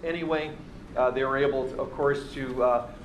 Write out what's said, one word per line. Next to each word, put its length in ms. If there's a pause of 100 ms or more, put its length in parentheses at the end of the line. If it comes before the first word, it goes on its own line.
anyway. 480 (440)
Uh, 160
they 120
were 140
able, 320
to, 100
of 140
course, 400
to, 300
uh, 240 (180)